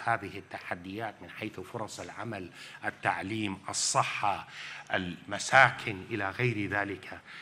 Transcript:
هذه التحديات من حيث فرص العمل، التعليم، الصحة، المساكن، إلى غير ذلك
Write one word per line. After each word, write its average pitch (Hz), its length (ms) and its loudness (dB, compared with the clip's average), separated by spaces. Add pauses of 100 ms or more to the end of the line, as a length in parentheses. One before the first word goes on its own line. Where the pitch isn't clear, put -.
هذه 104 340 0
التحديات 98 840 -8
من 87 80 -12
حيث 107 300 -8
فرص 104 400 -8
العمل، 98 500 -8 (340)
التعليم، 101 720 0 (100)
الصحة، 101 800 2 (460)
المساكن، 101 1160 4
إلى 101 200 -2
غير 104 400 2
ذلك 98 500 -2 (220)